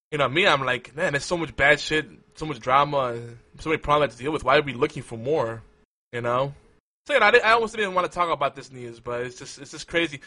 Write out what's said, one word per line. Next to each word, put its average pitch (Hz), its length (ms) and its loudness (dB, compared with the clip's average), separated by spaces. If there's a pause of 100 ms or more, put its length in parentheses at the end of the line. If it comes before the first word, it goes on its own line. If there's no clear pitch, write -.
(120)
You 151 80 -6
know, 135 100 2
me, 170 180 2
I'm 143 160 4
like, 127 320 -4
"Man, 160 180 -2
there's 185 120 -2
so 180 120 -4
much 156 180 -6
bad 143 240 4
shit, 151 280 -2 (280)
so 156 100 -10
much 143 140 -8
drama, 135 540 2
and 120 240 -14 (220)
so 156 100 -8
many 156 100 0
problems 147 360 2
to 120 80 -14
deal 147 80 -2
with. 143 120 -4
Why 131 140 4
are 151 40 0
we 135 120 -8
looking 139 300 -2
for 120 140 -12
more?" 113 440 -4 (500)
You 120 100 -6
know? 127 320 0 (540)
So, 247 80 0
you 254 60 6
know, 214 40 6
I, 208 60 8
di-, 233 80 8
I 214 140 4
almost 226 220 0
didn't 202 200 -2
wanna 175 120 2
talk 175 240 -2
about 139 240 -2
this 135 160 -16
news, 120 280 -14
but 120 220 -6
it's 123 180 -8
just, - 200 -16
it's 143 120 -16
just 156 160 -14
crazy. 165 400 -2